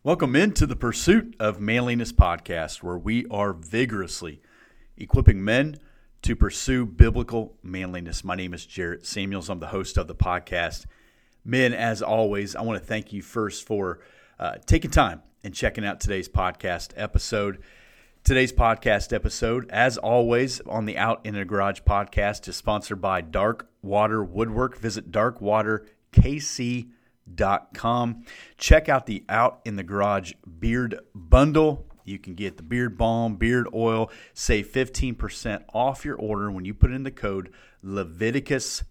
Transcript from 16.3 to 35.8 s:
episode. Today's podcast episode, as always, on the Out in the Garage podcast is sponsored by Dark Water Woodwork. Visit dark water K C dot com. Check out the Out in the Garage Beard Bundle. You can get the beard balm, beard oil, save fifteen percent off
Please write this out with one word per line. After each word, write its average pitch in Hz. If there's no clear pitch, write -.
episode. 101
Today's 127
podcast 110
episode, 117
as 113
always, 120
on 110
the 107
Out 110
in 104
the 101
Garage 98
podcast 101
is 92
sponsored 104
by 95
Dark 101
Water 104
Woodwork. 110
Visit 107
dark 113
water 107
K 143
C 123
dot 98
com. 117
Check 156
out 135
the 104
Out 113
in 107
the 95
Garage 98
Beard 113
Bundle. 143
You 98
can 95
get 92
the 85
beard 113
balm, 113
beard 117
oil, 113
save 107
fifteen 131
percent 107
off 131